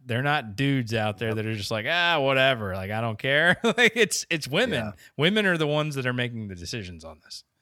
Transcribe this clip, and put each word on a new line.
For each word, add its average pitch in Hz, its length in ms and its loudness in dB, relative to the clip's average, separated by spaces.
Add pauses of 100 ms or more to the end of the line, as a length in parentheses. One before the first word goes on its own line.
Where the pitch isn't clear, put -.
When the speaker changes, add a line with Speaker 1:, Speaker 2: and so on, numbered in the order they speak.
Speaker 1:
they're 120 180 -2
not 139 320 -2
dudes 135 380 0
out 107 260 0
there 113 100 -2
Speaker 2:
Yep. 110 80 -2
Speaker 1:
that 107 80 -2
are 110 100 -2
just 101 160 -6
like, 110 160 -2
"Ah, 170 320 2
whatever. 131 560 4
Like, 95 160 -6
I 110 100 -2
don't 113 180 -2
care." 151 400 4
<laughs> - 40 -4
Like, 233 320 4
it's, 220 340 0
it's 160 180 -4
women. 156 380 0
Speaker 2:
Yeah. 107 60 -8 (240)
Speaker 1:
Women 196 300 2
are 180 120 2
the 156 100 0
ones 151 280 0
that 131 100 -4
are 127 80 0
making 120 340 -4
the 95 80 -10
decisions 87 500 -10
on 80 180 -18
this. - 200 -18 (180)